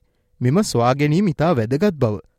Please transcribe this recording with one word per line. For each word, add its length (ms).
මෙම 220
සොයාගැනීම් 680
ඉතා 280
වැදගත් 400
බව 240